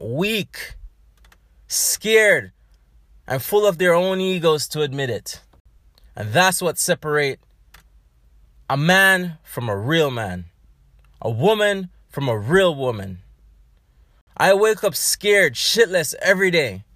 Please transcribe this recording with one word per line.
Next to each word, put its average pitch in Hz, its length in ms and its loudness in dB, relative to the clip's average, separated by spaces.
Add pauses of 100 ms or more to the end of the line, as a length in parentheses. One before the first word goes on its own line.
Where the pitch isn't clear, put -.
weak, 180 760 -6 (920)
scared, 202 840 2 (800)
and 131 120 -2
full 208 240 0
of 190 140 2
their 180 160 2
own 185 260 0
egos 170 460 0
to 151 160 -4
admit 139 260 -4
it. - 320 -8 (760)
And 107 160 -8
that's 180 280 2
what 170 180 -4
separate 147 600 -2 (1300)
a 131 80 0
man 180 680 4
from 120 240 -8
a 104 80 -2
real 143 340 0
man, 95 360 -8 (760)
a 110 80 -4
woman 196 600 0 (180)
from 139 200 -6
a 113 80 -2
real 160 380 2
woman. 104 460 -6 (1160)
I 185 180 4
wake 214 280 2
up 185 140 -2
scared, 196 580 0
shitless 185 680 0
every 190 300 2
day. 120 320 -2 (140)